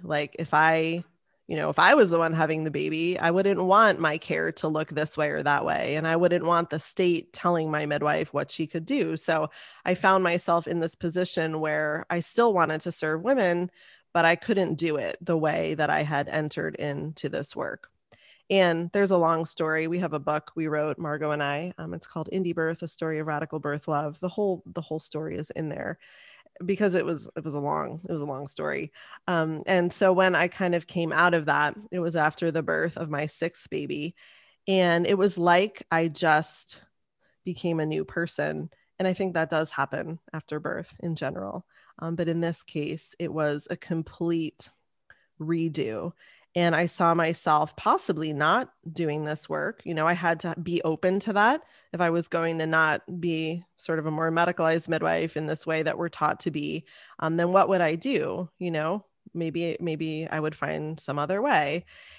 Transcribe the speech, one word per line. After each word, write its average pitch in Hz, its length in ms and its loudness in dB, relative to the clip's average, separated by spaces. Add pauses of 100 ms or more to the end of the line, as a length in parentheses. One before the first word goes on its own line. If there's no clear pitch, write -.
Like, 151 340 -4
if 160 160 -2
I, 160 480 4 (460)
you 165 80 -4
know, 156 120 0
if 147 120 2
I 214 140 10
was 220 160 8
the 165 80 4
one 165 140 2
having 160 300 2
the 156 80 -2
baby, 160 480 -2
I 170 140 2
wouldn't 190 320 2
want 202 340 6
my 156 200 0
care 160 340 -2
to - 160 -4
look 156 220 -2
this 151 260 -4
way 151 140 0
or 151 120 -2
that 143 220 2
way. 147 320 0
And 156 100 -2
I 160 80 2
wouldn't 175 300 4
want 170 260 2
the 160 80 -4
state - 540 -2
telling 160 400 0
my 151 140 -2
midwife 147 460 0
what 143 200 -4
she 156 160 -4
could 160 160 -6
do. 165 320 -2
So 156 340 -2 (340)
I 180 120 2
found 190 260 4
myself 170 460 2
in 170 100 -2
this 165 160 -4
position 165 640 -2
where 156 500 -2
I 175 120 0
still 233 340 2
wanted 160 280 2
to 175 100 -6
serve 160 320 -4
women, 185 440 2 (440)
but 170 120 4
I 165 120 6
couldn't 180 400 0
do 156 180 0
it 117 260 -4
the 170 160 0
way 160 380 0
that 151 160 0
I 151 120 2
had 147 260 -2
entered 156 480 -4
into 151 520 -6
this - 280 -6
work. - 340 -8 (600)
And 170 420 4
there's 202 180 4
a 185 80 6
long 165 260 4
story. 160 440 -2
We 175 100 -2
have 160 160 -2
a 151 40 -4
book 151 360 -2
we 160 140 -2
wrote, 151 300 -2
Margot 151 340 -4
and 147 100 -2
I. 147 340 -4
Um, 165 160 -10
it's 165 140 -10
called 156 260 -8
Indie 180 220 -2
Birth, 165 280 -2
A 165 60 -8
Story 160 300 -6
of 156 80 -6
Radical 156 320 -4
Birth 147 300 -4
Love. 151 320 -2
The 180 100 -4
whole, 190 340 -2
the - 160 -10
whole 160 200 -8
story 160 360 -8
is - 140 -10
in 156 180 -6
there - 300 -8 (640)
because 190 300 2
it 165 100 2
was, 160 320 -4
it 156 80 -8
was 151 100 -6
a 147 60 -4
long, 151 480 -4
it - 20 -10
was 156 120 -4
a - 20 -4
long 139 220 -8
story. 151 440 -6 (360)
Um, 160 400 0
and 175 260 4
so 185 220 4
when 185 200 6
I 170 140 4
kind 175 260 0
of 165 120 -2
came 170 260 -2
out 170 220 6
of 160 100 2
that, 147 320 2 (160)
it 180 60 -4
was 170 180 -2
after 156 340 2
the 156 120 -2
birth 160 340 -2
of 156 140 -6
my 151 160 -4
sixth - 420 -8
baby. 151 460 -6 (520)
And 175 400 4
it 196 120 4
was 190 180 2
like 175 540 4
I 165 180 2
just - 720 0 (640)
became 170 360 -2
a 151 60 0
new 156 200 -2
person. 156 640 -4 (280)
And 190 80 0
I 185 60 2
think 185 220 -2
that 160 160 0
does 160 200 0
happen 139 500 -4 (120)
after 151 260 -8
birth - 300 -6 (120)
in 165 160 -4
general. 180 500 -8 (320)
Um, 165 180 -6
but 170 120 0
in 165 120 0
this 170 220 -2
case, - 560 -8
it 170 120 -6
was 147 380 -2
a 175 80 -6
complete 165 920 -4 (680)
redo. 156 720 -4 (420)
And 170 200 4
I 170 120 2
saw 170 280 2
myself 160 640 2
possibly 160 560 -2
not 160 400 2 (180)
doing 156 340 -2
this 151 240 -6
work. 156 360 -4
You 170 100 -6
know, 156 140 2
I 175 60 4
had 170 260 0
to 165 200 -6
be 175 220 -2
open 180 380 0
to 208 140 -4
that. 226 280 4 (300)
If 170 80 -6
I 170 100 4
was 170 160 0
going 165 320 -2
to 160 80 0
not 160 540 2
be 165 440 -4 (120)
sort 160 220 -4
of 151 80 -4
a 160 40 -2
more 160 220 0
medicalized 165 560 2
midwife 165 480 0
in 156 100 -2
this 156 200 -6
way 160 160 0
that 147 160 -2
we're 170 100 -4
taught 160 320 -2
to 175 100 -4
be, 151 360 -6 (340)
um, 165 160 0
then 175 160 2
what 190 160 6
would 185 140 4
I 160 120 2
do? 180 540 -2 (100)
You 180 120 -4
know, 165 340 -2 (300)
maybe, 165 440 -4
maybe 160 500 -4
I 156 120 -4
would 151 160 -4
find 156 420 -6
some 143 200 -6
other 180 240 -2
way. 170 420 2 (340)